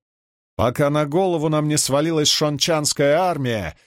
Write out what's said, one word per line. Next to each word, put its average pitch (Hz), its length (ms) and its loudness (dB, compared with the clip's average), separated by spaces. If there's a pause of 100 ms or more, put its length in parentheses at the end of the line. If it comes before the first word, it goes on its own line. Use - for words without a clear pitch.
(560)
пока 127 340 0
на 151 160 0
голову 165 420 0
нам 151 200 0
не 147 100 0
свалилась 151 500 0
шончанская 147 920 0
армия 127 580 -2 (100)